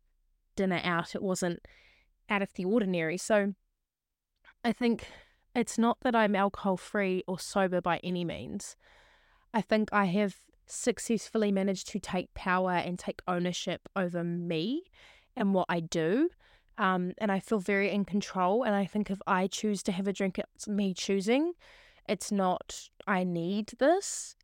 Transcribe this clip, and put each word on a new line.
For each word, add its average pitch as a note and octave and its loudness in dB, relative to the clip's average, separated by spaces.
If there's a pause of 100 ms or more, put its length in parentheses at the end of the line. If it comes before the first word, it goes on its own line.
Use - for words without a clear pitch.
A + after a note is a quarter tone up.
(560)
dinner F#3 2
out, E3+ -2
it G3+ -4
wasn't F#3 -2 (640)
out G3+ 0
of F#3+ -4
the F#3 -4
ordinary. F#3 2
So G3+ 4 (1080)
I A#3 2
think A#3 0 (480)
it's A#3 0
not A#3 4
that A#3+ 2
I'm G#3 4
alcohol G3 0
free F#3 -2
or F3+ -6
sober F#3 0
by E3+ 0
any F3+ -4
means. - -8 (800)
I A3 2
think G#3+ 0
I G3+ 4
have F#3+ 0 (260)
successfully - -2
managed G3 0
to F#3+ -4
take - -6
power F#3 0
and F3+ 0
take - -8
ownership F3 -2
over F3 -2
me F3 -2 (520)
and G3 2
what F#3 4
I F3 0
do. E3+ 2 (480)
Um, F#3 2
and G#3+ 0
I F#3+ 2
feel A3+ 0
very G3 2
in G3+ 0
control. G3 0
And G#3+ 2
I G3+ 2
think G#3 -4
if G3 -4
I F#3+ 2
choose G#3 -2
to G#3 -2
have G3 -2
a F#3+ -2
drink, G3 -2
it's - -10
me G3 0
choosing. A3+ 2 (560)
It's G#3 -2
not, - 0 (180)
"I F#3 2
need F3+ -2
this." - 2